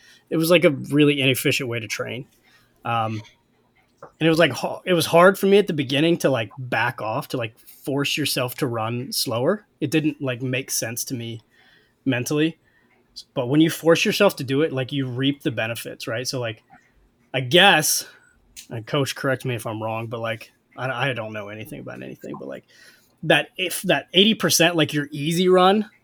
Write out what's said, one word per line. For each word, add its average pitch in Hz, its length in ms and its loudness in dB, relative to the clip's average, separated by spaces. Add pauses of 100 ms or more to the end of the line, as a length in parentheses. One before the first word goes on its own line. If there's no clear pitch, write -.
(300)
it 180 80 -2
was, 160 140 0
like, 170 140 6
a 170 40 6
really 143 500 2
inefficient 135 480 0
way 117 120 -6
to 110 80 -8
train. 120 400 -8 (580)
Um, 113 360 -2 (960)
and 156 80 4
it - 20 8
was, 160 100 4
like, 156 120 6
ha-, - 340 -6
it 185 80 2
was 160 140 2
hard 180 320 8
for 202 80 2
me 196 100 8
at 202 100 4
the 185 60 -2
beginning 147 440 2
to, 170 120 0
like, 117 300 -2
back 120 420 -4
off, 113 280 -6
to, 143 80 -6
like, 113 220 -8
force - 560 -6
yourself 131 420 -4
to 147 100 -2
run 120 440 -4
slower. 135 540 -2 (160)
It 147 80 -2
didn't, 151 320 -2
like, 127 220 -6
make 131 260 -6
sense 120 360 -6
to 135 100 -8
me 117 260 -10 (640)
mentally. 147 540 0 (720)
But 123 140 -2
when 151 140 4
you 160 100 6
force 165 340 2
yourself 202 300 4
to 147 80 -8
do 135 180 0
it, 160 100 0
like, 131 200 -6
you 135 160 -2
reap 135 340 -2
the 156 100 -4
benefits, 117 560 -8
right? 123 200 -6
So, 131 120 -6
like, 113 220 -8 (720)
I 135 80 -2
guess, 160 640 4 (640)
and 113 160 -10
coach, 143 300 -2
correct 135 300 -4
me 123 100 -4
if 107 120 -10
I'm 110 140 -6
wrong, 110 260 -6
but, 117 120 -10
like, 113 320 -8 (260)
I, 127 320 -4
I 127 40 -4
don't 110 200 -8
know 101 160 -10
anything 107 300 -14
about - 220 -14
anything, 65 380 -14
but, 69 80 -14
like, 67 180 -14 (580)
that 156 340 2
if 180 260 -6
that 170 300 0
eighty 208 220 4
percent, 170 400 2
like, 151 180 2
your 147 180 -4
easy 165 380 0
run, 185 400 6 (140)